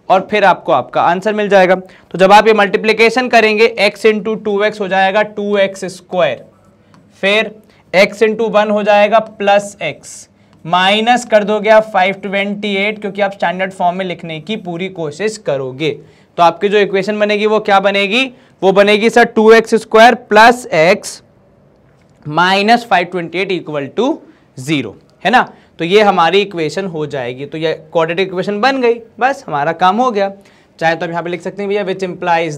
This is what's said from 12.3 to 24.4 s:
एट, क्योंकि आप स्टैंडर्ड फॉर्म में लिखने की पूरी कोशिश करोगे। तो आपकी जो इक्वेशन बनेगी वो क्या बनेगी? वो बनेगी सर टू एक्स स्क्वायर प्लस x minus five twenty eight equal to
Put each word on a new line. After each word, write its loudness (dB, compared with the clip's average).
एट, -4
क्योंकि -6
आप -2
स्टैंडर्ड -4
फॉर्म -2
में -6
लिखने -10
की -8
पूरी -10
कोशिश -8
करोगे। -6
तो 2
आपकी 0
जो 2
इक्वेशन -2
बनेगी 0
वो 0
क्या 2
बनेगी? 0
वो 4
बनेगी 4
सर 4
टू 4
एक्स 4
स्क्वायर 4
प्लस 4
x -2
minus 2
five 0
twenty -6
eight -4
equal -6
to 0